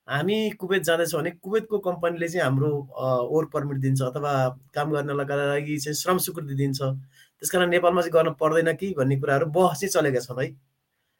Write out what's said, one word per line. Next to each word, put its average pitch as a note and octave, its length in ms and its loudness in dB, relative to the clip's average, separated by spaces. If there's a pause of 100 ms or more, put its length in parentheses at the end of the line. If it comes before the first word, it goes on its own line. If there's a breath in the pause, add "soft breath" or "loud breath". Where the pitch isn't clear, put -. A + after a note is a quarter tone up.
हामी G3 420 0
कुवेत F#3 320 -2
जाँदैछौँ E3 380 0
भने E3+ 100 -2
कुवेतको G#3+ 480 -4
कम्पनीले E3+ 500 -2
चाहिँ E3 160 0
हाम्रो, C#3 380 2
अ, B2+ 500 -2
वर्क D#3 180 0
पर्मिट C#3+ 280 -4
दिन्छ C3+ 240 2
अथवा C3+ 460 0 (260)
काम D3 160 -2
गर्नका C#3+ 460 -2
लागि D3 420 -2
चाहिँ D3 160 -6
श्रम F3+ 240 0
स्वीकृति D#3+ 360 -6
दिन्छ। C3+ 280 -2
त्यस - 680 -8
कारण F3+ 200 2
नेपालमा F3 300 4
चाहिँ E3 120 -2
गर्न D#3+ 180 4
पर्दैन D#3+ 460 2
कि F#3+ 220 -4
भन्ने C3+ 180 2
कुराहरू C#3+ 300 0
बहस D#3+ 340 2
चाहिँ F#3+ 100 -2
चलेका C#3+ 300 2
छन् A#2+ 200 -8
है। - 320 -8 (480)